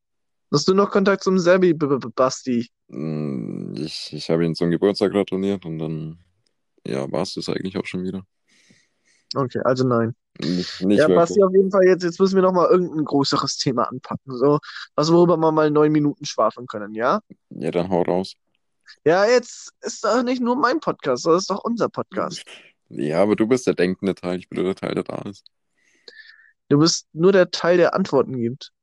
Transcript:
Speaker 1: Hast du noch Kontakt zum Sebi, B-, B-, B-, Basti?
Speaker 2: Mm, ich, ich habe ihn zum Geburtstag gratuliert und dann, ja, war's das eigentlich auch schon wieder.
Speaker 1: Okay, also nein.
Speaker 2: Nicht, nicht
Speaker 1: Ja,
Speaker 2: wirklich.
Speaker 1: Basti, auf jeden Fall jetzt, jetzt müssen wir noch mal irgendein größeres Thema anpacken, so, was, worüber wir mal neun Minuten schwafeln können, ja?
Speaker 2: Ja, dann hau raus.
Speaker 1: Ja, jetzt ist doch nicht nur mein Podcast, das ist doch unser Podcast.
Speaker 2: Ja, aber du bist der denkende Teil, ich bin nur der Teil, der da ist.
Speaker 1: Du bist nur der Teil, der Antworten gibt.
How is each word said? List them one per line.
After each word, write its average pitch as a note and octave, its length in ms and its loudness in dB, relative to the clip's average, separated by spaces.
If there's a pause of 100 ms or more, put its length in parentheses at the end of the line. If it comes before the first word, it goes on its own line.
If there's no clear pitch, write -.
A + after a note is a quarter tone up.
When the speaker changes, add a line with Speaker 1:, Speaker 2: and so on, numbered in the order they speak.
(520)
Speaker 1:
Hast D3 160 0
du F#3+ 60 2
noch G3+ 160 2
Kontakt G3 340 2
zum F#3+ 160 2
Sebi, F3+ 340 4
B-, D#3 120 -2
B-, C#3 120 0
B-, B2 160 -8
Basti? B2+ 560 -2 (160)
Speaker 2:
Mm, B1 880 -8
ich, - 360 -10
ich D2+ 180 -10
habe E2 160 2
ihn D#2+ 80 -2
zum F2 160 -2
Geburtstag F#2+ 400 0
gratuliert F#2+ 560 -2
und D#2+ 140 -10
dann, D#2+ 380 -8 (680)
ja, - 240 -6
war's F2 240 -6
das - 140 -8
eigentlich F#2+ 280 -6
auch F2+ 100 -6
schon F#2 180 -8
wieder. F#2 180 -8 (1120)
Speaker 1:
Okay, B2+ 300 -4
also C3 220 2
nein. A#2 280 0 (260)
Speaker 2:
Nicht, F2+ 400 -4
nicht G#2 200 2
Speaker 1:
Ja, D#3 80 4
Speaker 2:
wirklich. F#3 80 6
Speaker 1:
Basti, F3 260 4
auf F#3 100 4
jeden F#3+ 180 4
Fall F#3+ 140 4
jetzt, F#3 200 4
jetzt E3+ 160 -4
müssen F#3+ 160 2
wir F#3 60 4
noch F#3 100 4
mal F3+ 180 4
irgendein D#3+ 340 2
größeres C#3+ 540 -2
Thema A#2+ 300 0
anpacken, B2 500 -10
so, D3 220 4 (340)
was, D#3 180 2
worüber E3+ 240 6
wir D#3+ 140 2
mal D#3 180 2
neun D3+ 220 4
Minuten D3 340 0
schwafeln B2 440 -2
können, G#2 260 -12
ja? C3+ 260 -2 (300)
Speaker 2:
Ja, D2 220 -6
dann F2 180 -2
hau F2 120 2
raus. F#2 340 -2 (680)
Speaker 1:
Ja, F3+ 220 4
jetzt - 540 0
ist - 240 -12
doch A#3 180 2
nicht B3 180 -2
nur A#3+ 140 0
mein D#4 240 0
Podcast, D3 480 -4
das E3 160 4
ist - 80 -10
doch G3 140 -6
unser G#3+ 240 -2
Podcast. - 560 -8 (440)
Speaker 2:
Ja, D2+ 320 -2
aber G#2 160 2
du A2+ 100 0
bist B2 200 0
der F2 80 0
denkende F#2 400 -2
Teil, F2+ 240 -6
ich F2+ 100 -16
bin - 80 -12
nur F#2 160 -2
der F#2+ 40 -6
Teil, - 180 -8
der F#2 80 -4
da - 260 -10
ist. - 160 -16 (1300)
Speaker 1:
Du C#3+ 80 4
bist D#3+ 340 2
nur F3 200 2
der F3+ 180 4
Teil, F3 260 0
der E3+ 180 2
Antworten C3 440 0
gibt. A#2+ 320 -6 (120)